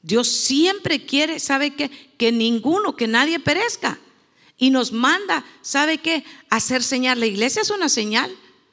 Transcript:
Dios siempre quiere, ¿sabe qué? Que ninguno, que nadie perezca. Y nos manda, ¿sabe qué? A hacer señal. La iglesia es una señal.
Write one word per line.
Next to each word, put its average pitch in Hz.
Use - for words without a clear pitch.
Dios 214
siempre 330
quiere, 302
¿sabe 285
qué? 285
Que 233
ninguno, 240
que 233
nadie 277
perezca. 359
Y 262
nos 254
manda, 320
¿sabe 302
qué? 320
A 220
hacer 247
señal. 254
La 226
iglesia 226
es -
una 381
señal. 226